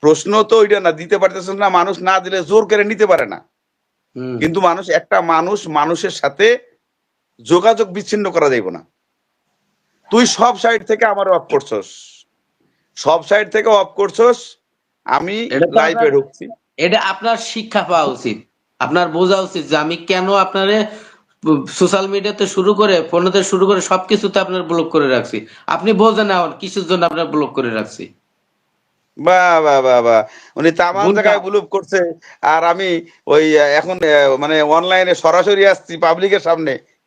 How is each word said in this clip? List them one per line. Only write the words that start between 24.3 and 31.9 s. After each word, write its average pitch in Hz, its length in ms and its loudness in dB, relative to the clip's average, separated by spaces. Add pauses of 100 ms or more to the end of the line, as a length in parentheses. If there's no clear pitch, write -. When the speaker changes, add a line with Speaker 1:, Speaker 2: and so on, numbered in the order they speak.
Speaker 2:
আপনার 185 240 -4
ব্লক 165 260 -2
করে 147 200 0
রাখছি। 113 380 -4 (200)
আপনি 180 260 0
বোঝেন 208 320 2
না 202 80 -2
এখন 175 260 -2
কিসের 190 280 -8
জন্য 175 180 0
আপনার 165 220 -4
ব্লক 147 260 -4
করে 120 200 -4
রাখছি। 107 400 -10 (1040)
Speaker 1:
বাহ, 175 460 4
বাহ, 143 180 4
বাহ, 123 200 4
বাহ। 113 220 4 (320)
উনি 156 160 2
তামাম 180 340 -2
Speaker 2:
গুণটা 202 160 2
Speaker 1:
জায়গায় 202 280 0
ব্লক 202 140 0
করছে, 185 500 -4 (280)